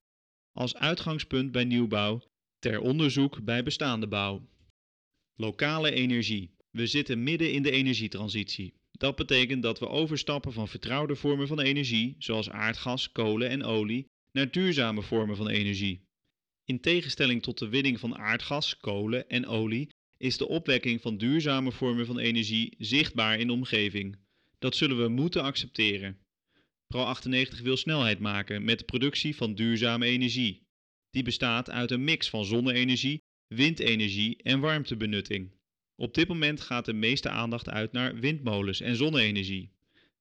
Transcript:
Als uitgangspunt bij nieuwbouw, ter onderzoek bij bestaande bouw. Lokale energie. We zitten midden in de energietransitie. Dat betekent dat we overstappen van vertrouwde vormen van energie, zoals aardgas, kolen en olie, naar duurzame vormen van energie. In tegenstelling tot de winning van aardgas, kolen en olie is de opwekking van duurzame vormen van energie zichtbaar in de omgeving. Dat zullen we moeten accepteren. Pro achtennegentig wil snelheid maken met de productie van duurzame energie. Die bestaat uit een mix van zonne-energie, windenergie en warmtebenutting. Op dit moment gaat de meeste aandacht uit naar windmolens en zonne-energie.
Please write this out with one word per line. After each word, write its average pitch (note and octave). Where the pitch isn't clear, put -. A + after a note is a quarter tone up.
Als B2
uitgangspunt D3
bij B2
nieuwbouw, A2+
ter A2+
onderzoek C#3
bij A#2+
bestaande A#2+
bouw. G2+
Lokale D3
energie. A#2
We A#2
zitten C3+
midden D#3+
in C#3
de C#3+
energietransitie. G#2+
Dat C3+
betekent B2+
dat A2+
we B2
overstappen C#3+
van A2
vertrouwde C#3
vormen C#3
van D3+
energie, C3+
zoals A2
aardgas, A2+
kolen A2+
en C3+
olie, A2+
naar C3+
duurzame C#3
vormen G#2+
van G#2+
energie. G2+
In B2+
tegenstelling C#3+
tot -
de A2+
winning B2+
van A#2+
aardgas, B2
kolen G#2+
en B2
olie A2
is B2+
de -
opwekking B2+
van A2
duurzame C3+
vormen A#2+
van A#2+
energie A#2
zichtbaar A2
in A#2+
de A#2+
omgeving. G#2
Dat B2+
zullen C3+
we A#2
moeten C#3+
accepteren. G2+
Pro B2+
achtennegentig B2+
wil B2+
snelheid A#2+
maken G#2
met A#2
de -
productie C#3+
van G#2+
duurzame A#2
energie. B2
Die C3
bestaat A#2+
uit A#2+
een B2
mix D#3
van G#2+
zonne-energie, B2+
windenergie A2+
en C3
warmtebenutting. G#2+
Op -
dit E3
moment D3+
gaat A#2+
de A2+
meeste A2
aandacht A#2
uit G#2+
naar B2
windmolens A2+
en A#2+
zonne-energie. G#2+